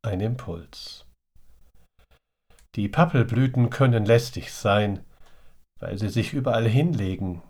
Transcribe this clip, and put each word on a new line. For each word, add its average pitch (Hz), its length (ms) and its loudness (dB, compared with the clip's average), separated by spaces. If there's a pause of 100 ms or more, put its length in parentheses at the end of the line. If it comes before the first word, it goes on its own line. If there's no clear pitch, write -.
Ein 101 200 -4
Impuls. - 840 -8 (1700)
Die 101 120 -2
Pappelblüten 127 840 2
können 120 360 2
lästig 117 480 2
sein, 101 520 0 (720)
weil 98 200 -10
sie 104 100 -4
sich 113 240 -2
überall 117 380 0
hinlegen 101 800 0